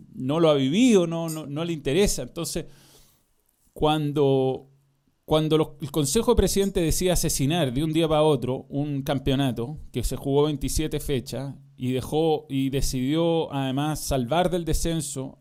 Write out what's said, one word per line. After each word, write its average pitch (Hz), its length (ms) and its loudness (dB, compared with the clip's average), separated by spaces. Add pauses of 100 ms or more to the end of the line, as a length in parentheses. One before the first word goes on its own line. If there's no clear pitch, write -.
(160)
no 139 240 -2
lo 165 100 6
ha 151 60 6
vivido, 180 500 6
no, 165 240 -6
no, 156 160 -10
no 143 180 -6
le 170 100 -4
interesa. 151 500 0
Entonces, 160 420 -8 (1080)
cuando, 143 960 2 (580)
cuando 156 340 2
los, 156 80 0 (120)
el 151 120 -10
Consejo 160 400 0
de 208 60 4
Presidente 196 440 2
decide 170 300 2
asesinar 151 600 0
de 135 120 -2
un 160 100 -2
día 160 140 2
para 151 160 4
otro 139 460 0
un 143 340 -4
campeonato 135 720 -2 (140)
que 120 120 -4
se 131 120 -2
jugó 143 300 2
veintisiete 151 540 -2
fechas 139 540 -6 (240)
y 127 140 -4
dejó, 151 580 -2
y 135 220 -2
decidió 147 840 0
además 139 460 -4
salvar 143 500 0
del 170 160 -2
descenso 147 760 -4